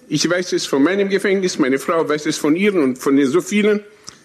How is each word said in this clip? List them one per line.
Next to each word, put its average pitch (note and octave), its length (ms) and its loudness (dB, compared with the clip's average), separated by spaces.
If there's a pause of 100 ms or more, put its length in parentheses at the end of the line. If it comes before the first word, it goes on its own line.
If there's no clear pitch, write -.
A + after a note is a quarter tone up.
ich D#3 200 -2
weiß F3+ 240 -2
es E3+ 140 -2
von C3+ 160 0
meinem G3 260 2
Gefängnis, F#3+ 500 0
meine C3+ 200 2
Frau E3 280 -2
weiß D3+ 200 -2
es D3+ 100 -2
von D3+ 200 0
ihren F#3+ 260 0
und B2+ 160 0
von C#3 180 0
den C#3+ 100 4
so D3+ 140 2
vielen, G#3 400 0 (440)